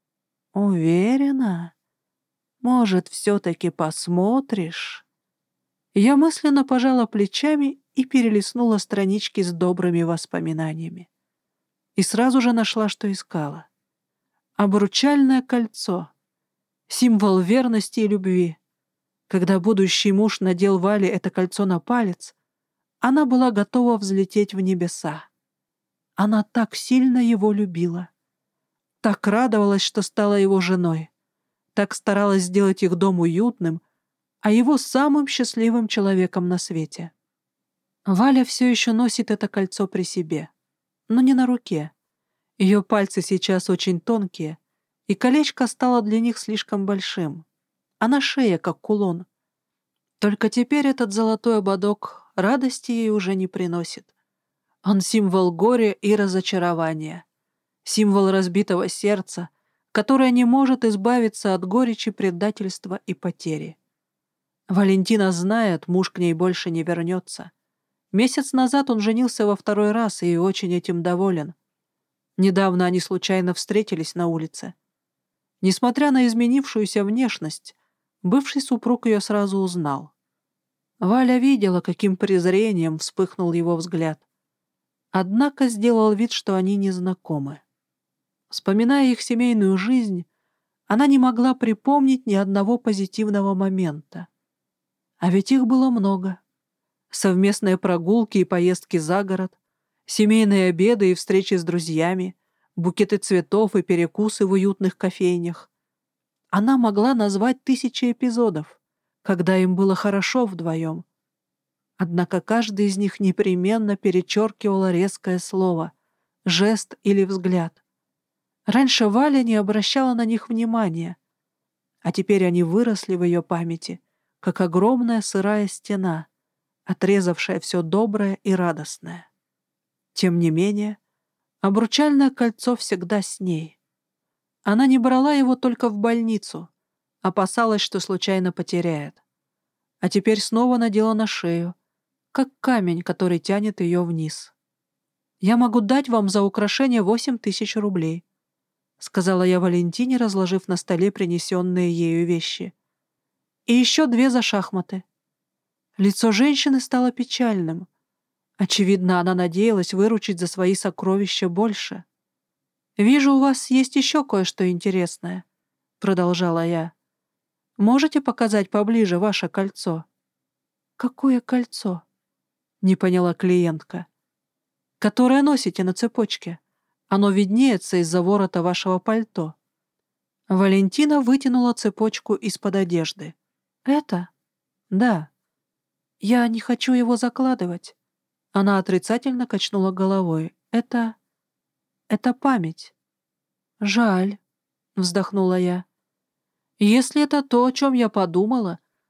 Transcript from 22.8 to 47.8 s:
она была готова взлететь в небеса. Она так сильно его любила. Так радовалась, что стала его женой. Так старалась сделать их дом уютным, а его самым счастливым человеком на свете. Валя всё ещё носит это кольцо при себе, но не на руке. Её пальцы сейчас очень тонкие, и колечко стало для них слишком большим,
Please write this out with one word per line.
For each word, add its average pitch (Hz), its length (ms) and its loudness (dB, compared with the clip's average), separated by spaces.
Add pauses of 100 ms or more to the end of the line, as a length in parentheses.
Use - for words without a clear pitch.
она 269 240 2
была 254 260 2
готова 233 460 0
взлететь 196 560 0
в 196 80 -6
небеса. 175 640 -4 (880)
Она 208 280 2
так - 320 -4
сильно 254 440 2
его 220 320 2
любила. 175 600 -2 (880)
Так - 260 -2
радовалась, 208 540 2
что - 220 -4
стала 208 320 0
его 196 260 2
женой. 175 500 -2 (600)
Так 202 220 -4
старалась 202 480 0
сделать 190 400 0
их 180 140 0
дом 180 240 0
уютным, 170 600 -2 (600)
а 214 100 0
его 247 260 4
самым 285 500 0
счастливым 226 640 -2
человеком 185 600 0
на 180 100 0
свете. 165 540 -8 (920)
Валя 247 400 4
всё 254 240 0
ещё 233 240 0
носит 233 380 -2
это 208 180 -2
кольцо 190 380 -4
при 185 160 -4
себе, 160 480 -6 (580)
но 240 140 2
не 262 100 4
на 254 140 4
руке. 165 460 -4 (640)
Её 196 240 4
пальцы 196 400 0
сейчас 185 480 -2
очень 180 300 -2
тонкие, 185 580 -4 (480)
и 202 80 0
колечко 262 520 2
стало 247 360 0
для 214 180 0
них 233 160 0
слишком 208 480 -6
большим, 180 640 -6 (520)